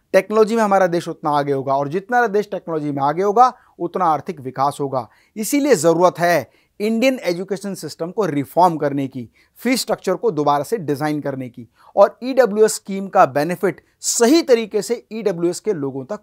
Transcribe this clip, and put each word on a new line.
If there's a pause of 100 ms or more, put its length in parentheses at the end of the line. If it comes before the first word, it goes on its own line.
(140)
टेक्नोलॉजी
में
हमारा
देश
उतना
आगे
होगा,
और
जितना
देश
टेक्नोलॉजी
में
आगे
होगा, (260)
उतना
आर्थिक
विकास
होगा। (260)
इसीलिए
ज़रूरत
है (100)
इंडियन
एजुकेशन
सिस्टम
को
रिफॉर्म
करने
की, (300)
फीस
स्ट्रक्चर
को
दोबारा
से
डिजाइन
करने
की (280)
और
ईडब्ल्यूएस
स्कीम
का
बेनिफिट (200)
सही
तरीके
से
ईडब्ल्यूएस
के
लोगों
तक